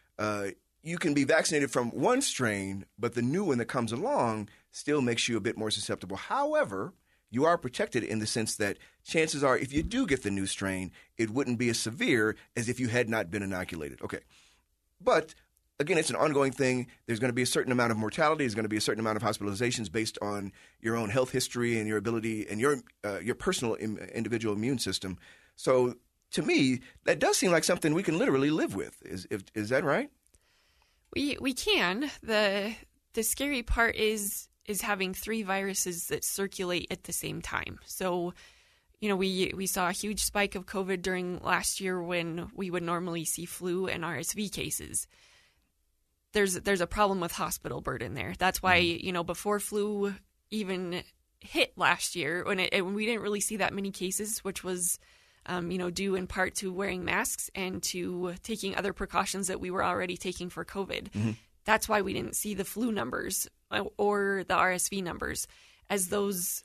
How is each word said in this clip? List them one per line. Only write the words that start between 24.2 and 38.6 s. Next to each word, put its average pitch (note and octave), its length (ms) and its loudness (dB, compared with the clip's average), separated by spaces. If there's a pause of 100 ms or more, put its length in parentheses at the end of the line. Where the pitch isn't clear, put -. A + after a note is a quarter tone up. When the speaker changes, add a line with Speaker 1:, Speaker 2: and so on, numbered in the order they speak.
Speaker 1:
immune A#2 240 0
system. F#2+ 400 -4 (380)
So, B2+ 400 4 (340)
to F#3 120 -2
me, C3+ 380 4 (240)
that D#3+ 140 4
does F#4+ 180 4
seem G3+ 140 4
like E3 140 6
something D#3+ 300 4
we F3 80 2
can D#3+ 140 2
literally D3+ 340 4
live F#3 240 2
with. C#2 300 -6
Is, F2+ 260 -8
if, G2+ 120 -4 (120)
is G#2+ 160 -2
that C3 120 4
right? F#3 280 2 (1040)
Speaker 2:
We, C#4 260 0
we C4 140 -2
can. C4 560 2 (120)
The, G#3 520 2 (400)
the A3+ 80 0
scary C4+ 400 0
part A#3 340 2
is, G#3+ 500 0 (200)
is G3+ 160 -4
having F#3+ 320 -2
three A3 280 -4
viruses F#3+ 640 -2
that - 140 -4
circulate F3+ 680 -2
at F3+ 140 -8
the F3 100 -8
same - 260 -4
time. - 460 -6
So, F3+ 480 -2 (640)